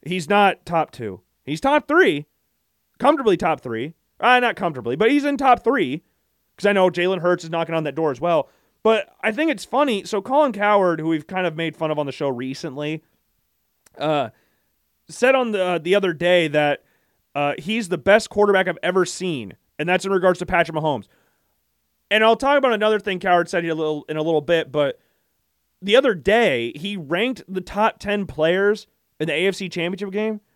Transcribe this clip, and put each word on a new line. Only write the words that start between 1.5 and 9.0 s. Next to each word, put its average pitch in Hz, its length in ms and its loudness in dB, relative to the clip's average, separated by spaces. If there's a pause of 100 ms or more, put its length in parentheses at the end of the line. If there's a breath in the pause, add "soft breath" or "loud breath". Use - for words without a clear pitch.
top 285 260 0
three. 240 400 2 (720)
Comfortably 254 380 2
top 160 240 -2
three. 120 340 -8 (240)
Uh, 247 200 4
not 240 160 0
comfortably, 131 400 -4
but 214 160 2
he's 285 140 2
in 285 120 -2
top 254 260 2
three. 180 400 -2 (540)
'Cause - 80 -4
I 202 80 2
know 185 160 4
Jalen 175 320 -2
Hurts 175 220 0
is 165 60 -12
knocking 165 240 -4
on 160 120 -2
that 139 100 -6
door 156 160 0
as 123 100 -8
well. 165 280 0 (340 soft breath)
But 220 380 0